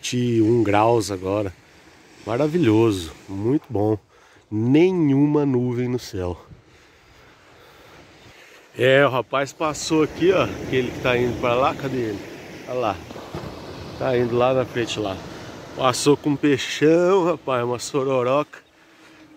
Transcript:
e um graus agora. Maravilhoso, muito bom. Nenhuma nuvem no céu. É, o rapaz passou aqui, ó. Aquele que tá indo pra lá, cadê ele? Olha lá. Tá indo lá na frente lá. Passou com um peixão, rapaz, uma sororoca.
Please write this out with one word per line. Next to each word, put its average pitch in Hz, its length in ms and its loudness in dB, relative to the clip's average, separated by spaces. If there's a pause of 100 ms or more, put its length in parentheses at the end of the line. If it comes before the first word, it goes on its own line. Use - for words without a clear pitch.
(120)
e 120 280 0
um 113 220 4
graus 104 480 4
agora. 95 420 -4 (720)
Maravilhoso, 113 880 2 (160)
muito 107 400 -2
bom. 104 300 0 (500)
Nenhuma 147 960 4
nuvem 123 440 -2
no 123 100 -2
céu. 90 420 -6 (2500)
É, 135 260 6
o 131 60 4
rapaz 131 420 -2
passou 156 520 0
aqui, 160 260 0
ó. 165 140 2
Aquele 123 480 -4
que - 80 -12
tá 123 180 0
indo 123 220 -2
pra 120 140 0
lá, 139 200 0
cadê 135 220 -8
ele? 110 240 -6 (480)
Olha 127 100 -6
lá. 104 180 -2 (1000)
Tá 127 180 -2
indo 120 200 0
lá 127 180 2
na 127 100 0
frente 117 360 -6
lá. 98 160 -4 (600)
Passou 135 400 2
com - 140 -2
um 139 60 0
peixão, 165 880 2
rapaz, 135 400 -2
uma 123 160 -4
sororoca. 135 800 -2 (760)